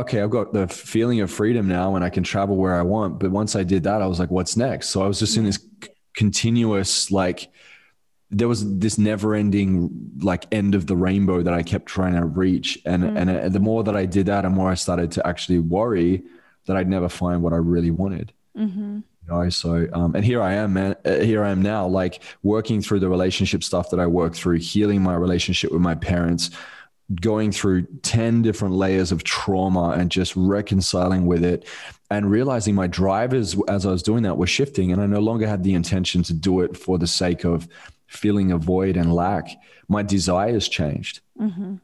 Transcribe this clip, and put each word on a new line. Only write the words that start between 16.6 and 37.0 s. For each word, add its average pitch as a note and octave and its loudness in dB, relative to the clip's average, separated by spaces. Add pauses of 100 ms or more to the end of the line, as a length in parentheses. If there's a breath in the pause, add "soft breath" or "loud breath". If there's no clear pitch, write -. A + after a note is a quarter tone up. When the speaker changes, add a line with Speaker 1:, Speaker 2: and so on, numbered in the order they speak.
Speaker 1:
that F#2 -2
I'd F#2 0
never F2+ 0
find F2 -2
what E2 0
I - 0
really E2+ 2
wanted. F2+ -4 (260)
Speaker 2:
Mm-hmm. G#3 -6 (280)
Speaker 1:
You E2 -12
know, F2 0
so, E2+ -2
um, E2+ 0
and G2+ 0
here A#2+ 0
I F#2+ 0
am, G#2 -2
man, G2 0 (100)
uh, E2 2
here G#2+ 2
I G2+ 0
am F#2+ 0
now, G2+ 0
like, F#2 -2 (200 loud breath)
working G#2+ 0
through G2+ 0
the F#2 2
relationship F#2 0
stuff F2 -2
that F2 0
I F2 0
worked E2+ 0
through, F2 0
healing G2+ 0
my F#2 0
relationship F2 0
with E2+ 2
my E2+ 2
parents, E2+ -2 (680 loud breath)
going G#2+ 0
through F#2+ 2 (200)
ten A#2 2
different G#2 0
layers F#2+ 2
of E2 -2
trauma F#2 0
and F2 0
just F2+ -2
reconciling F#2 2
with F2 2
it F2 0 (460 loud breath)
and G2+ 0
realizing A2 2
my F#2+ 2
drivers, F#2+ 0 (120)
as G2 0
I G2 2
was F#2 0
doing A2+ 2
that, F#2 0
were F2+ 0
shifting. F#2+ 0
And F#2+ 2
I G#2 0
no G#2 2
longer A2 0
had G#2 -2
the G2 2
intention F2+ 0
to - -4
do F#2 2
it F2 -2
for F#2 -2
the E2+ 0